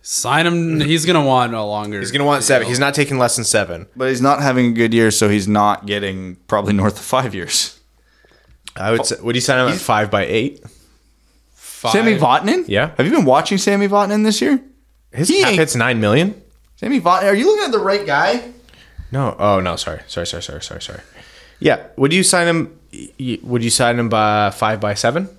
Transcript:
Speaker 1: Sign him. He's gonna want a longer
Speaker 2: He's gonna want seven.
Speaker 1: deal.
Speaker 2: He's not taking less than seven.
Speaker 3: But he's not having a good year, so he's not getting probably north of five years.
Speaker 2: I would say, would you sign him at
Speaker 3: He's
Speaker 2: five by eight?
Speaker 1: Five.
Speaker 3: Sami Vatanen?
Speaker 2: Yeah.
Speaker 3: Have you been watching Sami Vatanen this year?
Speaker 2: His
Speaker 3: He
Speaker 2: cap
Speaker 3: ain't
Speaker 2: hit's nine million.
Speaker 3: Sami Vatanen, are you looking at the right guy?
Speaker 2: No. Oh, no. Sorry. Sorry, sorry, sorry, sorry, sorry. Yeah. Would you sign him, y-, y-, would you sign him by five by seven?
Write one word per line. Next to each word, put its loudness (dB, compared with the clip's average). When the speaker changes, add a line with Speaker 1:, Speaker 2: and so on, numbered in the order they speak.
Speaker 1:
Sign -2
him. 0
He's 0
gonna 2
want 2
a -4
longer -6
Speaker 2:
He's -6
gonna 0
want 2
seven. 2
Speaker 1:
deal. -4
Speaker 2:
He's -2
not 0
taking 0
less 2
than -6
seven. -2
Speaker 3:
But -2
he's -2
not 2
having 2
a 2
good 2
year, 4
so 2
he's 0
not 0
getting -6
probably 0
north 0
of -16
five -2
years. -6
Speaker 2:
I -4
would 0
say, -4
would -2
you -2
sign 0
him 2
at 0
Speaker 3:
He's -6
Speaker 2:
five 0
by 0
eight? -2
Speaker 1:
Five. -6
Speaker 3:
Sami 4
Vatanen? 2
Speaker 2:
Yeah. 0
Speaker 3:
Have 2
you 0
been 4
watching 2
Sami 2
Vatanen 2
this 2
year? 2
Speaker 2:
His -2
Speaker 3:
He 2
Speaker 2:
cap 4
Speaker 3:
ain't 2
Speaker 2:
hit's 0
nine 0
million. 2
Speaker 3:
Sami -2
Vatanen, 2
are 4
you 2
looking 2
at -4
the 0
right 0
guy? 0
Speaker 2:
No. -2
Oh, 2
no. -4
Sorry. -10
Sorry, -8
sorry, -10
sorry, -14
sorry, -14
sorry. -16
Yeah. 0
Would 2
you 2
sign 2
him, -2
y-, -16
y-, -8
would -4
you -2
sign 2
him -2
by 2
five -2
by -2
seven? -2